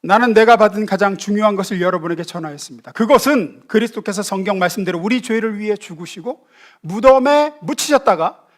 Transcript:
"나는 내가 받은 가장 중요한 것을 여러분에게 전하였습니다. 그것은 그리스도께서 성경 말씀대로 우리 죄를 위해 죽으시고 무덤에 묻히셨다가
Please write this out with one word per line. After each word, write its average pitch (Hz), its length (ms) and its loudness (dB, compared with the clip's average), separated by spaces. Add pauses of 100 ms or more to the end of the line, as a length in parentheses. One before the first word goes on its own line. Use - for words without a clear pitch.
"나는 220 320 2
내가 226 240 6
받은 208 260 2
가장 196 320 0
중요한 208 400 0
것을 190 240 -4
여러분에게 170 420 -2
전하였습니다. 147 680 -14
그것은 233 760 2
그리스도께서 220 560 -8
성경 190 360 -6
말씀대로 180 420 -4
우리 220 220 -4
죄를 220 360 -4
위해 208 160 -4
죽으시고 185 720 -14 (360)
무덤에 269 800 4
묻히셨다가 202 840 -2 (140)